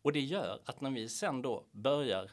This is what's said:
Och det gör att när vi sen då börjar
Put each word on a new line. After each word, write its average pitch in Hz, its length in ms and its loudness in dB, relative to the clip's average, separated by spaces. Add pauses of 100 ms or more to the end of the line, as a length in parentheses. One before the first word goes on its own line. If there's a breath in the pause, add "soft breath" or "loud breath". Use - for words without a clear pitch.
Och 147 120 4
det 151 60 2
gör 135 460 -2
att 143 160 -8
när 135 100 -2
vi 113 180 -4
sen 143 320 -2
då 123 300 -2
börjar 110 600 2